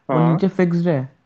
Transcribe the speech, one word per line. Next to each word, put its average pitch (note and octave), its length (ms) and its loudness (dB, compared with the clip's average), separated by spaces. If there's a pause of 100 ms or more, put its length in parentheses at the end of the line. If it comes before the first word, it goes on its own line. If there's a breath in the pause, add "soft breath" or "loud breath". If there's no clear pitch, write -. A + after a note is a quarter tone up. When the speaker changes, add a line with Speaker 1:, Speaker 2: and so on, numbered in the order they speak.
Speaker 1:
वो D#3+ 80 0
Speaker 2:
हाँ। D#3+ 140 2
Speaker 1:
नीचे E3+ 160 0
fixed F3 400 -2
है। C3+ 380 -4